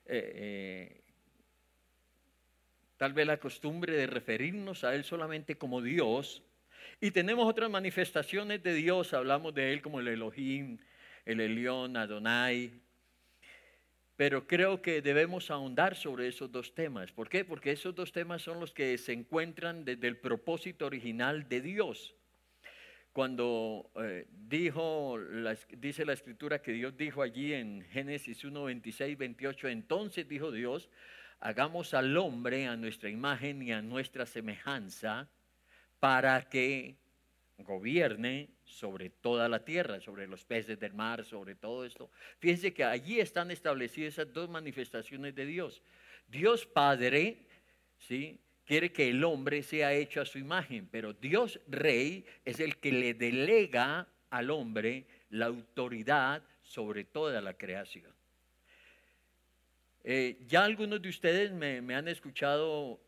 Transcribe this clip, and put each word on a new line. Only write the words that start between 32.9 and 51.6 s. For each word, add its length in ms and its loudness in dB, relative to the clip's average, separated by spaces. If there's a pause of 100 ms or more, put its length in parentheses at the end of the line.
imagen 540 -2
y 100 -2
a 80 -2
nuestra 440 -6
semejanza 1040 -6 (720)
para 480 6
que 480 0 (640)
gobierne 920 -2 (120)
sobre 460 -8
toda 400 2
la 160 0
tierra", 340 -2
sobre 260 -12
los 200 -14
peces 340 -4
del 140 -6
mar, 320 -4
sobre 300 -12
todo 280 -6
esto. 260 -14 (300)
Fíjense 340 4
que 120 2
allí 340 2
están 320 0
establecidas 640 -2
esas 180 -4
dos 180 -6
manifestaciones 840 -8
de 100 -4
Dios. 360 -6 (480)
Dios 360 4
Padre, 800 6 (520)
¿sí?, 420 -6 (240)
quiere 300 2
que 160 4
el 160 4
hombre 380 0
sea 280 2
hecho 300 0
a 40 -4
su 120 -10
imagen, 520 -4
pero 220 -6
Dios 560 0